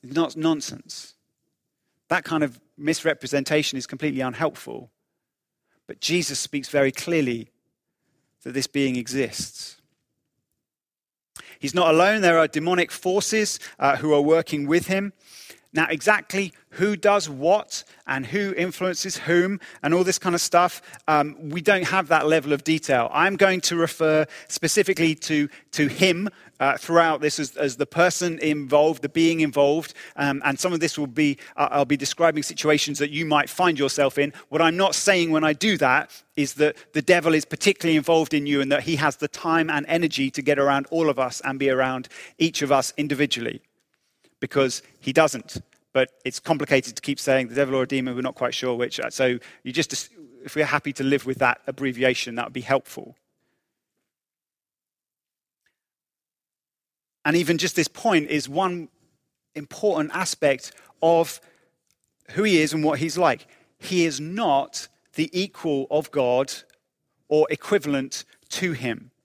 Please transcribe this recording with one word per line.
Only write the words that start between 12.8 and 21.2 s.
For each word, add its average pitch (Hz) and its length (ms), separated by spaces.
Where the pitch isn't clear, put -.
forces, 202 680
uh, 139 180
who 151 160
are 147 80
working 156 440
with 160 220
him. 196 240
Now, 160 180
exactly 160 640
who 208 240
does 202 340
what 156 540
and 135 180
who 190 300
influences 180 640
whom 175 420
and 147 100
all 180 100
this 180 140
kind 185 160
of 170 80
stuff, 175 400
um, 151 420